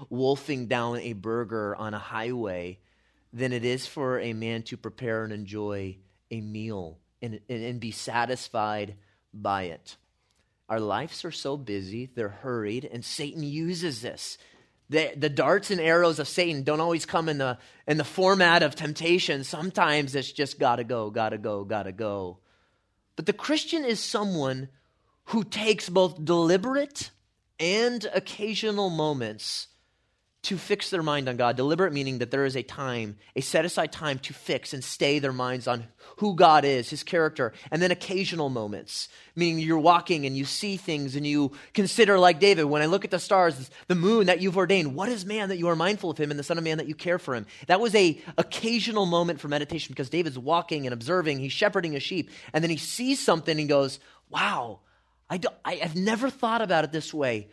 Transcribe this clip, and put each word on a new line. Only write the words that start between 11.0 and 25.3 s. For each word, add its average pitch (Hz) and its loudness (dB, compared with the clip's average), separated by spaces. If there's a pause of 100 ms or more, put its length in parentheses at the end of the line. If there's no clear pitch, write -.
are 175 -8
so 139 -6
busy, 107 -8
they're 110 -6
hurried, 113 -6
and 120 -12
Satan 147 -8
uses 160 -4
this. - -10 (520)
The, 156 0
the 147 0
darts 156 2
and 185 0
arrows 165 4
of 143 -4
Satan 165 0
don't 151 2
always 170 0
come 165 0
in 147 0
the, 127 -2 (280)
in 151 2
the 147 0
format 180 6
of 143 0
temptation. 160 0
Sometimes 151 0
it's 127 -4
just 139 -4
gotta 120 2
go, 113 -4
gotta 110 -2
go, 104 -4
gotta 98 -4
go. 98 -6 (760)
But 160 -6
the 202 2
Christian 302 -2
is 233 0
someone 143 -2 (580)
who 214 0